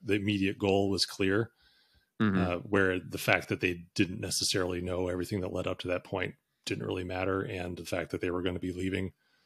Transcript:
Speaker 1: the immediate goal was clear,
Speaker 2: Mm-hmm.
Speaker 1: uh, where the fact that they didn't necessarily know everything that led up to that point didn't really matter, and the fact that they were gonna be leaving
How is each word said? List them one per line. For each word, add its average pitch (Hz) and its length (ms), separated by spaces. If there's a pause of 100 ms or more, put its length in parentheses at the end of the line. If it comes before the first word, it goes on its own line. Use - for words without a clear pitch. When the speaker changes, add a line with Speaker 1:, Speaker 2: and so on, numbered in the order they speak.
Speaker 1:
the 101 100
immediate 98 460
goal 98 320
was - 160
clear, 101 420 (680)
Speaker 2:
Mm-hmm. 101 220
Speaker 1:
uh, 90 140 (120)
where 95 320
the - 200
fact 92 300
that 95 120
they 87 320
didn't 92 260
necessarily 90 640
know 90 260
everything 90 340
that 95 120
led 90 140
up 92 100
to 90 120
that 90 140
point 101 300 (320)
didn't 104 180
really 98 200
matter, 95 400
and 90 340
the 85 80
fact 85 240
that 87 120
they 90 100
were 90 100
gonna 90 160
be 90 160
leaving 95 380 (340)